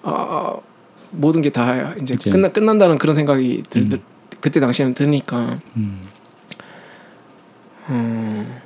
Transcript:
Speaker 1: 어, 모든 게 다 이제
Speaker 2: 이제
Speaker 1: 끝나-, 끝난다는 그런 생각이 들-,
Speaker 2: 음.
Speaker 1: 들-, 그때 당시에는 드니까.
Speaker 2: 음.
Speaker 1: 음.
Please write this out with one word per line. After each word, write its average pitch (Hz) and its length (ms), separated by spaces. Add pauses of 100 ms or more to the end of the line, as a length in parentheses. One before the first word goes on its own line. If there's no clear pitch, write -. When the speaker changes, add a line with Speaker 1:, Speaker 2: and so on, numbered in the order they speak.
Speaker 1:
어, - 580 (480)
모든 160 320
게 143 80
다 127 460
이제 143 200
Speaker 2:
이제 - 140
Speaker 1:
끝나-, 190 200
끝난다는 208 500
그런 151 160
생각이 135 560
들-, 113 100
Speaker 2:
음. 104 80
Speaker 1:
들-, - 120 (380)
그때 156 200
당시에는 127 340
드니까. 131 640 (180)
Speaker 2:
음. 101 280 (1900)
Speaker 1:
음. 113 760